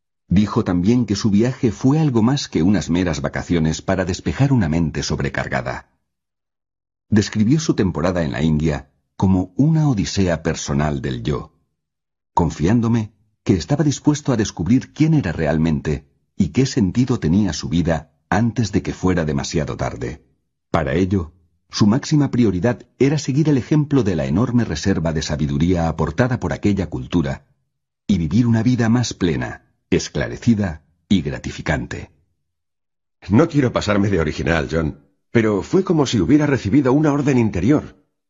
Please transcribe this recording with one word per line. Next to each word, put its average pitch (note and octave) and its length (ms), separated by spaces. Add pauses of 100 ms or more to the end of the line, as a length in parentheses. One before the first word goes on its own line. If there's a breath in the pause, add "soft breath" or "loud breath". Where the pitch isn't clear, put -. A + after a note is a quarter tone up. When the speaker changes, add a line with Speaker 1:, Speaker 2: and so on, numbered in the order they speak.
(300)
Speaker 1:
dijo G#2 340
también G2+ 420
que G#2 120
su A2 120
viaje A2+ 420
fue C3+ 280
algo B2 240
más C#3 240
que - 160
unas F#2 260
meras E2+ 300
vacaciones D#2 640
para F#2 240
despejar C3+ 480
una G2+ 160
mente D2 340
sobrecargada. C2 880 (1160)
Describió G#2+ 500
su D#3 160
temporada F2+ 480
en C2+ 80
la A#1+ 100
India D2+ 520 (240)
como F#2+ 400
una D#3 320
odisea F#2 520
personal D2 600
del B1+ 200
yo, B1+ 380 (720)
confiándome G#2+ 800 (300)
que G#2+ 100
estaba C#3+ 300
dispuesto D3 480
a A#2 60
descubrir A2+ 560
quién D#3+ 200
era G#2 180
realmente D#2 760 (280)
y F2 140
qué A#2+ 160
sentido A#2 540
tenía F2 340
su C#2 160
vida D#2+ 440 (160)
antes A2+ 420
de F#2+ 100
que D2+ 120
fuera F2 320
demasiado C#2 520
tarde. - 480 (440)
Para E2 240
ello, F#2 400 (360)
su - 180
máxima C#3 440
prioridad A2 540 (140)
era C#3+ 180
seguir C#3+ 320
el C#3 80
ejemplo C#3+ 460
de F#2+ 120
la D2 100
enorme A2+ 380
reserva E2+ 500
de D#2 80
sabiduría D#2 640
aportada E2 520
por D#2+ 140
aquella F#2+ 360
cultura C2+ 580 (600)
y G2 100
vivir E2+ 280
una A2+ 160
vida A#2 280
más A#2 240
plena, C2+ 600 (160)
esclarecida F#2 960 (240)
y F#2+ 120
gratificante. - 920 (1160)
Speaker 2:
No C3+ 180
quiero C#3+ 260
pasarme G2+ 360
de F#2 100
original, D#2 500
John, D2+ 380 (240)
pero G#2+ 320
fue F#3 200
como D#3 220
si A#2 140
hubiera C#3+ 260
recibido B2+ 480
una D3+ 200
orden C#3+ 240
interior, A2 680 (240)